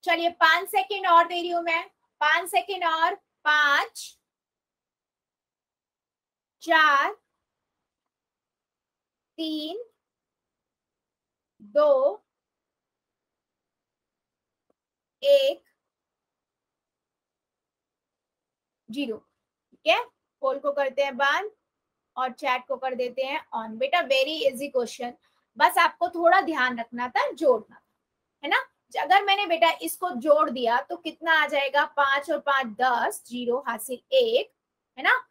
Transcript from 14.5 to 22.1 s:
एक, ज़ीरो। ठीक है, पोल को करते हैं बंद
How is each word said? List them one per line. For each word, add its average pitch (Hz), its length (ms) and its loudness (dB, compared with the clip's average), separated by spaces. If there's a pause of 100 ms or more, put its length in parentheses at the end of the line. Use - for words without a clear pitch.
एक, 277 400 4 (3250)
ज़ीरो। 226 280 -8 (540)
ठीक - 160 -8
है, 359 120 4 (420)
पोल 269 180 -2
को 285 120 -4
करते 277 320 -2
हैं 277 140 -4
बंद 302 340 0 (680)